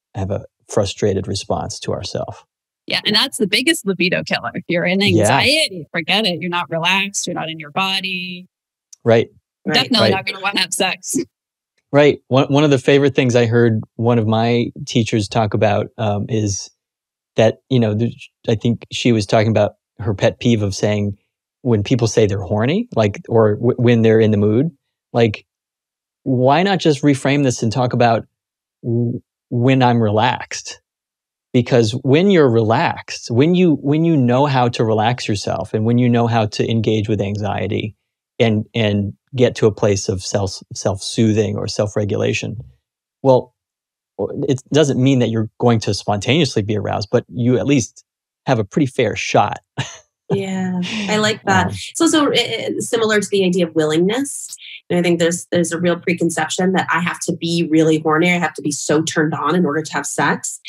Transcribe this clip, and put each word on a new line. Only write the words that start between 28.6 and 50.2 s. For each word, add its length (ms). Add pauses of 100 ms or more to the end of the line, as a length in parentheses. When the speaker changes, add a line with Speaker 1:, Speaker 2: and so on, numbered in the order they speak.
Speaker 1:
w-, 380 (300)
when 320
I'm 180
relaxed. 800 (720)
Because 380 (120)
when 280
you're 180
relaxed, 800
when 260
you, 200
when 300
you 100
know 300
how 240
to 160
relax 420
yourself 460
and 120
when 120
you 100
know 180
how 220
to 220
engage 400
with 100
anxiety 760 (460)
and, 340
and 400 (220)
get 220
to 100
a 40
place 360
of 160
self, 360 (140)
self-soothing 840
or 100
self-regulation, 920 (640)
well, 320 (920)
it 140 (100)
doesn't 320
mean 160
that 100
you're 200 (100)
going 220
to 120
spontaneously 680
be 160
aroused, 340
but 160
you 300
at 80
least 400 (400)
have 140
a 40
pretty 240
fair 300
shot. 420 (180)
<laughs> 80 (480)